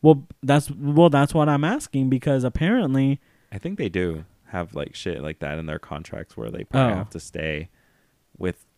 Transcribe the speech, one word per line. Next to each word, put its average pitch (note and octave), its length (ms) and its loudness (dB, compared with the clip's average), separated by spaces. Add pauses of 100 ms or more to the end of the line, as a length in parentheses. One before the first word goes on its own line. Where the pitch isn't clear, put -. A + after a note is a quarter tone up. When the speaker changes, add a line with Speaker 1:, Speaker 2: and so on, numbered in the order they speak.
Speaker 1:
Well, D3+ 260 6 (160)
that's, C#3 280 2
well, D3 380 4
that's C#3+ 240 2
what D3+ 160 2
I'm C#3+ 140 2
asking, D3+ 460 -2
because C3 340 2
apparently C3+ 760 2 (320)
Speaker 2:
I G2+ 60 -10
think F#3 220 -8
they A#2 100 -2
do E2+ 360 -2 (240)
have, F2 260 -8
like, C#2+ 200 -8
shit - 280 -8
like D#2 160 -8
that D2 180 -6
in D#2+ 80 -8
their D#2 140 -8
contracts - 580 -12
where - 140 -8
they - 140 -10
probably B2+ 280 0
Speaker 1:
Oh. F#2+ 40 -2
Speaker 2:
have G#2 140 -6
to E2+ 80 -10
stay D#2+ 500 -8 (680)
with F2+ 280 -8 (120)